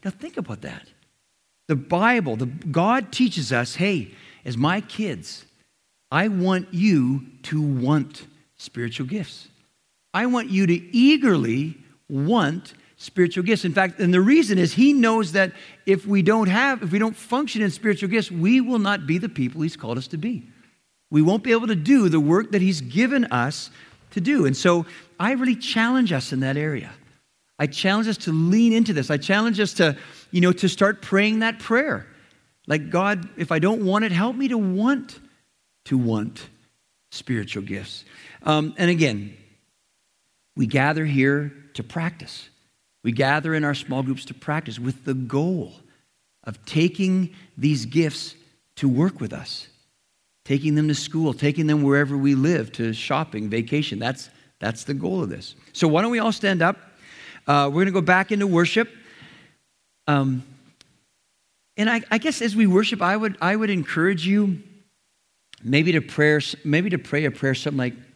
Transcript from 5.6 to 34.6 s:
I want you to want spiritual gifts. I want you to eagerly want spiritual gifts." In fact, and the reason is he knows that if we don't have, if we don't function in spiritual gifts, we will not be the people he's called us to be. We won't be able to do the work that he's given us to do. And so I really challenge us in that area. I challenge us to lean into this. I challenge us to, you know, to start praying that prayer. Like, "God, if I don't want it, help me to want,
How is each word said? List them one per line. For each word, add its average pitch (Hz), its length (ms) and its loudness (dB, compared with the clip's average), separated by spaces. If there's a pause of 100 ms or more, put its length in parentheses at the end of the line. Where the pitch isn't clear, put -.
I 165 160 0
want 185 460 -2
you 143 520 2 (180)
to 156 160 -4
want 139 680 -2 (280)
spiritual 120 520 -10
gifts. 180 400 -10 (680)
I 214 140 0
want 247 220 -2
you 190 180 2
to 175 280 0
eagerly 175 840 4 (300)
want 147 680 0 (220)
spiritual 180 480 0
gifts." 196 220 0
In 170 80 0
fact, 190 260 0
and 180 140 2
the 185 80 6
reason 214 360 4
is 175 180 2
he 269 180 6
knows 226 400 2
that 190 180 2 (340)
if 196 220 2
we 202 140 4
don't 214 260 4
have, 240 360 2
if 165 100 -4
we 202 60 2
don't 220 180 -2
function 240 440 -4
in 202 80 2
spiritual 202 380 -2
gifts, 208 240 -2
we 190 300 2
will 240 180 0
not 202 260 -2
be 156 120 0
the 180 100 -4
people 139 340 -4
he's 160 140 -4
called 117 220 -6
us 131 100 -8
to 175 100 -10
be. 208 300 -6 (640)
We 151 120 4
won't 190 200 4
be 247 120 2
able 226 140 2
to 220 80 0
do 190 340 4
the 160 100 4
work 170 320 2
that 202 100 2
he's 185 200 2
given 233 440 0
us 123 440 -2 (420)
to - 80 -4
do. 214 260 2
And 131 120 2
so 175 280 2 (320)
I 196 140 0
really 254 240 0
challenge 233 560 0
us 135 220 -4
in 131 80 -2
that 135 160 -2
area. 151 340 -6 (680)
I 147 100 0
challenge 202 420 0
us 208 80 -2
to - 160 -4
lean 190 400 4
into 226 180 2
this. 147 180 -2
I 151 60 0
challenge 202 460 0
us 202 140 -2
to, 156 200 2 (360)
you 180 100 2
know, 180 100 6
to 180 160 0
start 202 340 0
praying 214 380 2
that 226 200 -2
prayer. 233 480 -2 (580)
Like, 147 240 -2
"God, 185 480 -2
if 170 160 -4
I 160 60 2
don't 208 260 0
want 202 180 2
it, 220 80 -2
help 208 240 0
me 262 140 -2
to 240 80 -2
want, 214 600 -2 (680)